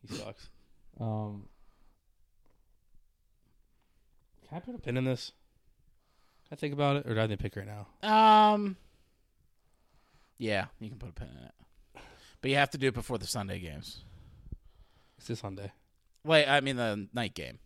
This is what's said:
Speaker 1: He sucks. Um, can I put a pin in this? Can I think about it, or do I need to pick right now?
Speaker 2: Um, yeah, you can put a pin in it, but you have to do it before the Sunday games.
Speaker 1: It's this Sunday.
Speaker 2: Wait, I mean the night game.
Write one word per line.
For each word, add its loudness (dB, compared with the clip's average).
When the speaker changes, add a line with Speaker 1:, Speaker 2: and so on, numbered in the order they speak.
Speaker 1:
He -10
sucks. -12
Um, -6
can -14
I -8
put -14
a -12
pin -4
in 0
this? -4
Can -14
I -20
think -4
about 2
it, -2
or -4
do 0
I 2
need -2
to -6
pick -6
right -10
now? -12
Speaker 2:
Um, 8
yeah, 0
you -12
can -14
put -12
a -18
pin -10
in -18
it, -20
but -2
you 2
have 4
to -8
do 2
it 2
before -4
the -8
Sunday -4
games. -12
Speaker 1:
It's -20
this -6
Sunday. -10
Speaker 2:
Wait, 6
I 6
mean -2
the -2
night -4
game. -12